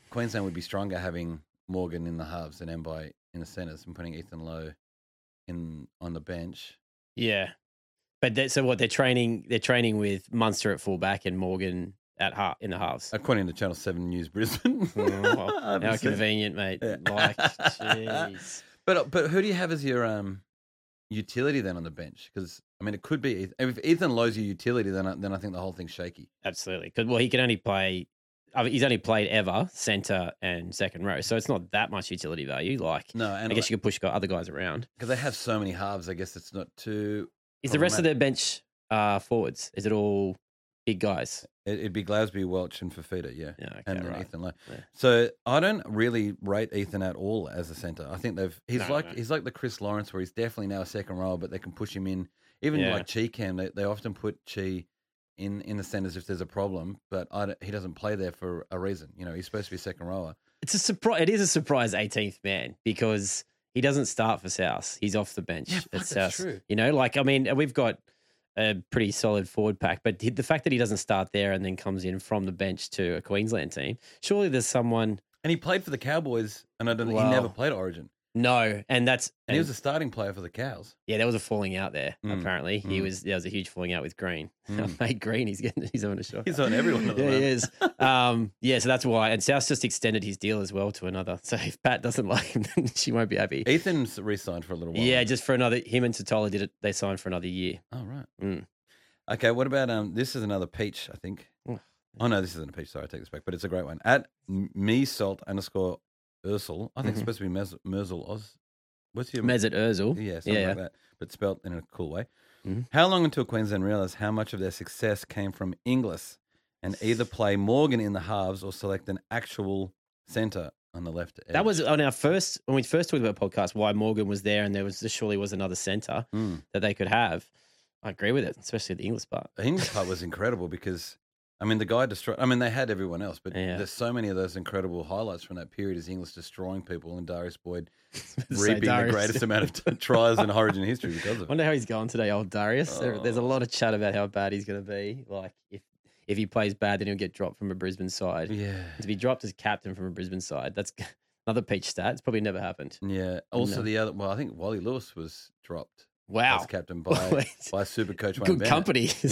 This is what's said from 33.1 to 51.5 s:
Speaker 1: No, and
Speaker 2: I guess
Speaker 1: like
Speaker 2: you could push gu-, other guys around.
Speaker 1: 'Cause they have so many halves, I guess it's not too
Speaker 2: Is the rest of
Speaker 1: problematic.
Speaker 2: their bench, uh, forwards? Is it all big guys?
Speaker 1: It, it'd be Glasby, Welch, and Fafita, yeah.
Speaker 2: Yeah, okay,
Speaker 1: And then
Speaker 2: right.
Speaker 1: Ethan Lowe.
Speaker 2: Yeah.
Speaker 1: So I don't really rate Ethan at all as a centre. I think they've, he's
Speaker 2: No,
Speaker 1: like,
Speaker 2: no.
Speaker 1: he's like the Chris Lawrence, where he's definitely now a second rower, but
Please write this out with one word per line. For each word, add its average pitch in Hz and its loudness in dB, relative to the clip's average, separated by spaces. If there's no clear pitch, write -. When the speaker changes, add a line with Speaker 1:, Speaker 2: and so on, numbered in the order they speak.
Speaker 1:
No, 110 0
and 110 -2
Speaker 2:
I - 0
guess 110 2
Speaker 1:
like - -4
Speaker 2:
you 110 0
could 98 -8
push 104 0
gu-, 95 -2
other 95 0
guys 90 -4
around. 87 -6
Speaker 1:
'Cause 120 -6
they 127 2
have 127 -4
so 113 -2
many 98 -2
halves, 95 -6
I 92 -6
guess 90 -8
it's - -16
not 90 -8
too 104 -4
Speaker 2:
Is 131 0
the 151 4
rest 175 6
of 175 4
Speaker 1:
problematic. 151 4
Speaker 2:
their 139 6
bench, - -2
uh, 104 4
forwards? - -2
Is 98 -4
it 107 4
all 101 2
big 104 2
guys? 92 -2
Speaker 1:
It, 101 -4
it'd 104 -4
be 101 -2
Glasby, 101 0
Welch, 90 -2
and 87 -6
Fafita, 82 -8
yeah. 76 -10
Speaker 2:
Yeah, - -12
okay, - -14
Speaker 1:
And 92 -2
then 90 -6
Speaker 2:
right. 90 -8
Speaker 1:
Ethan 82 -10
Lowe. 87 -6
Speaker 2:
Yeah. - -12
Speaker 1:
So 120 6
I 135 6
don't 202 2
really 110 2
rate 101 0
Ethan 101 -2
at 92 -2
all 98 -2
as 82 -6
a 82 -12
centre. 78 -8
I 92 -6
think 87 -4
they've, 92 -2
he's 120 0
Speaker 2:
No, 143 0
Speaker 1:
like, 156 0
Speaker 2:
no. - -14
Speaker 1:
he's 117 -6
like 156 0
the 123 -6
Chris - -8
Lawrence, 104 -4
where 95 -4
he's 92 -4
definitely 113 -4
now 98 -4
a 90 -4
second 98 -8
rower, 92 -2
but 85 -8